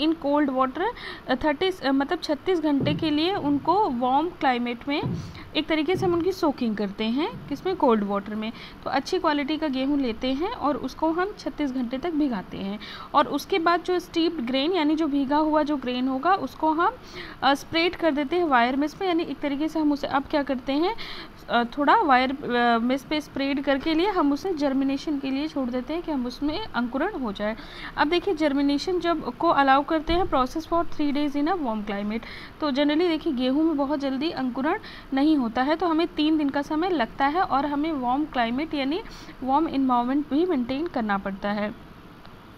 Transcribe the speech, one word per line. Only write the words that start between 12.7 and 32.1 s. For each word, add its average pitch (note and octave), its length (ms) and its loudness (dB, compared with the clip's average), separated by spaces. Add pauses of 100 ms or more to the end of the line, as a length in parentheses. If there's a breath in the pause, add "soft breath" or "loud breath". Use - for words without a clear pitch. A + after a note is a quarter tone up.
और D4 120 4
उसके D4 320 -2
बाद E4+ 240 2
जो F4+ 160 0
steeped E4 480 -2
grain C4+ 260 0
यानी D#4 220 2
जो D#4+ 120 0
भीगा C#4 300 2
हुआ D#4 260 4
जो D4 140 0
grain B3+ 320 -2
होगा C4+ 260 2
उसको D#4 380 0
हम, F4 200 2 (500 loud breath)
अ, C4+ 120 4
spread E4 420 0
कर D#4+ 140 2
देते D4 260 -2
हैं F4 80 2
wire B3+ 320 4
मेश D4 180 0
पे, G4 120 -4
यानी F4 160 2
एक D4+ 180 -6
तरीके C#4+ 280 -2
से D#4 100 -2
हम D4+ 140 2
उसे C#4+ 140 -2
अब C#4 240 0
क्या D4 120 2
करते C4 300 -2
हैं, F4 240 0 (540 loud breath)
अ, A#3+ 140 4
थोड़ा C#4+ 320 4
wire, C4 340 4
अ, A#3+ 480 2
miss B3+ 240 0
पे D4+ 180 -2
spread C#4 440 -2
करके C#4+ 300 2
लिए F4 160 4
हम D#4 220 4
उसे F4+ 220 -2
germination C#4 640 0
के C4+ 120 -4
लिए C#4 180 -2
छोड़ C4 220 -2
देते B3+ 220 -4
हैं E4+ 100 -2
कि E4+ 100 -4
हम B3+ 140 -2
उसमें D4+ 480 -4
अंकुरण C4+ 440 -2
हो A#3+ 140 -4
जाए। G#3 240 -4 (400 loud breath)
अब D4 120 2
देखिए F4 260 0
germination C#4+ 640 2
जब D#4 360 -2
को E4 120 2
अलाउ C#4 360 6
करते D#4+ 280 0
हैं F4 120 4
process C#4+ 440 0
for E4+ 160 2
three D4 280 0
days C#4+ 200 0
in C#4+ 160 0
a F#4+ 80 2
warm A3 280 -2
climate, G#3 360 -4 (400 loud breath)